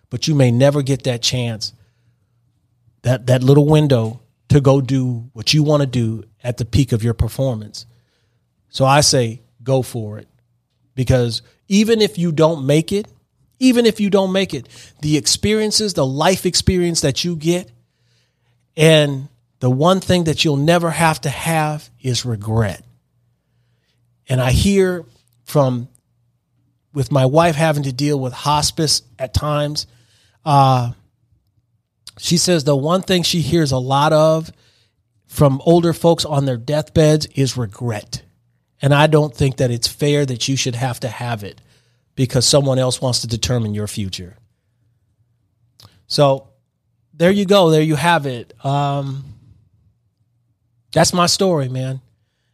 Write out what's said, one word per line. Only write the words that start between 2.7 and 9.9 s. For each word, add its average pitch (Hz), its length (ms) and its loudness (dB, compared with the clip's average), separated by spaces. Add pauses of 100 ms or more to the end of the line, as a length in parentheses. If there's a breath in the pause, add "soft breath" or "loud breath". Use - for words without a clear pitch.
that, 123 240 -2
that 127 160 2
little 143 240 6
window 135 540 2 (300)
to 147 100 4
go 139 200 4
do 127 520 -4
what 107 200 -6
you 151 100 4
wanna 147 240 2
do 113 380 -4 (200)
at 123 140 -6
the 120 60 -4
peak 131 280 0
of 110 100 -2
your 117 120 0
performance. 113 720 -6 (840)
So - 160 -2
I 139 160 6
say, 120 420 0 (200)
go 131 200 0
for 107 360 -10